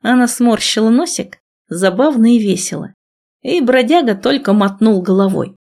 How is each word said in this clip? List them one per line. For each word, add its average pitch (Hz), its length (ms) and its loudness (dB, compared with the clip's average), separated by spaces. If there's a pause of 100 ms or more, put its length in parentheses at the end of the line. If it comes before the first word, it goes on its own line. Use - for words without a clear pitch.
Она 247 260 2
сморщила 226 640 0
носик, 311 480 -2 (300)
забавно 226 680 2
и 233 40 4
весело. - 540 -4 (500)
И 311 200 -2
бродяга 254 520 2
только 262 380 -2
мотнул 202 480 0
головой. 185 560 -2 (120)